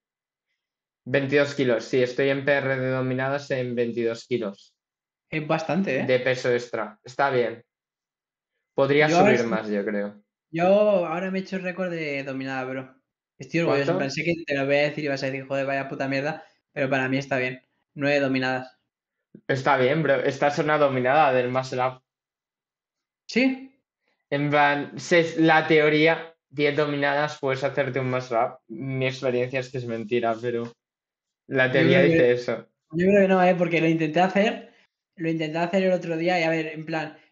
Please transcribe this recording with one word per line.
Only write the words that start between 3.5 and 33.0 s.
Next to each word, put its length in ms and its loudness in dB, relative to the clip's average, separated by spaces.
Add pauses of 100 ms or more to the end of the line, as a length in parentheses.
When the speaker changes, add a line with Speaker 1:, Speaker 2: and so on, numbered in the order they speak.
Speaker 1:
en 240 -4
veintidós 520 -2
kilos. 480 -6 (560)
Speaker 2:
Es 160 -6
bastante, 540 -2
¿eh? 60 -4
Speaker 1:
De 140 2
peso 320 -2
extra. 520 -4
Está 260 -2
bien. 320 -2 (1120)
Podría 340 4
Speaker 2:
Yo 100 2
ahora 140 6
Speaker 1:
subir 20 4
Speaker 2:
estoy 160 0
Speaker 1:
más, 180 -4
yo 160 -2
creo. 380 -6 (280)
Speaker 2:
Yo 160 0 (400)
ahora 240 -6
me 80 -4
he 40 -6
hecho 160 -8
récord 320 -6
de 340 -6
dominada, 400 -6
bro. 300 -10 (440)
Estoy 220 -4
orgulloso, 320 2
en 40 0
Speaker 1:
¿Cuánto? 20 -2
Speaker 2:
plan, 120 -2
sé 140 -6
que 100 0 (120)
te 100 -4
lo 100 -2
voy 100 2
a 60 4
decir 220 -2
y 40 -4
vas 140 -4
a 40 -4
decir, 200 -6
"Joder, 200 -4
vaya 220 -4
puta 200 -6
mierda", 360 -4 (280)
pero 180 -2
para 180 0
mí 100 0
está 200 -4
bien. 240 -4 (320)
Nueve 260 0
dominadas. 580 -2 (680)
Speaker 1:
Está 280 2
bien, 260 2
bro. 140 2
Esta 320 0
es 100 -4
una 200 2
dominada 540 4
del 180 2
muscle 340 -2
up. 180 -6 (1200)
Speaker 2:
¿Sí? 460 0 (580)
Speaker 1:
En 200 0
plan, 480 2
se, 420 2
la 260 6
teoría, 680 2 (160)
diez 260 0
dominadas, 640 0
puedes 240 -2
hacerte 360 -2
un 100 -2
muscle 280 -2
up. 200 -2 (100)
Mi 380 -4
experiencia 540 -2
es 100 -8
que 80 -8
es 80 -8
mentira, 540 -2
pero 240 -4 (840)
la 240 2
Speaker 2:
Yo 0 -
Speaker 1:
teoría 280 4
Speaker 2:
creo 60 6
que 120 4
Speaker 1:
dice 140 6
eso. 360 -4 (240)
Speaker 2:
yo 140 0